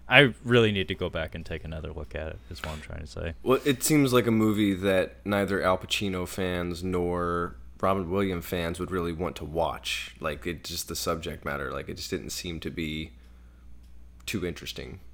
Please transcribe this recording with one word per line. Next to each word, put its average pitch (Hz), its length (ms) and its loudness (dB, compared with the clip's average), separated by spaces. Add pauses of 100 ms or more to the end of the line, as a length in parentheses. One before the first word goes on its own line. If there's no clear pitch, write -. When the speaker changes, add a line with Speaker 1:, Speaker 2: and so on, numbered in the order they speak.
Speaker 1:
I, 127 120 10
I 131 140 6 (100)
really 117 260 6
need 98 180 0
to 95 60 -2
go 90 140 -2
back 80 260 -4
and 80 100 -8
take 80 200 -8
another 80 280 -8
look 76 220 -10
at 78 140 -6
it, - 100 -10 (100)
is - 140 -12
what 78 120 -8
I'm 76 60 -10
trying 78 200 -12
to 78 80 -10
say. 82 340 -6
Speaker 2:
Well, 131 220 4
it 135 180 2
seems 143 300 6
like 123 160 6
a - 20 2
movie 107 440 4
that 92 520 2
neither 101 340 2
Al 92 180 4
Pacino 92 500 -2
fans 87 560 -2
nor 87 720 0 (240)
Robin 95 280 2
Williams 92 380 0
fans 87 320 -2
would 90 140 -4
really 85 200 0
want 78 240 -4
to - 80 -8
watch. 73 760 -4
Like, 76 260 -4
it 85 160 -4
just, - 240 -8
the 85 100 -6
subject 78 480 -4
matter, 71 280 -4
like, 69 160 -6
it - 80 -8
just - 140 -10
didn't 85 200 -4
seem 82 300 -6
to 80 100 -6
be 78 420 -6 (1120)
too 90 200 -4
interesting 78 540 -10 (140)